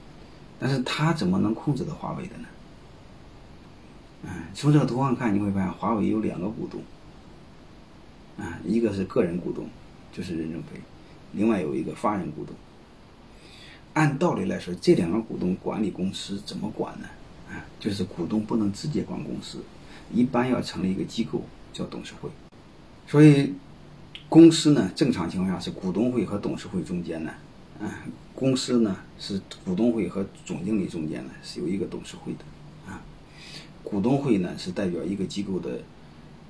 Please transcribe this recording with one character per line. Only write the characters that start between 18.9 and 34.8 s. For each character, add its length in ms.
管 200
公 200
司， 180
一 100
般 260
要 120
成 200
立 80
一 40
个 100
机 220
构， 180
叫 140
董 180
事 160
会。 80
所 160
以 320
公 200
司 220
呢， 240
正 160
常 180
情 120
况 100
下 80
是 100
股 220
东 180
会 160
和 120
董 200
事 120
会 120
中 220
间 220
呢， 80
啊， 240
公 220
司 240
呢 160
是 220
股 100
东 160
会 160
和 180
总 180
经 160
理 80
中 220
间 160
呢 80
是 160
有 80
一 100
个 80
董 200
事 100
会 200
的， 100
啊， 120
股 160
东 180
会 200
呢 200
是 140
代 160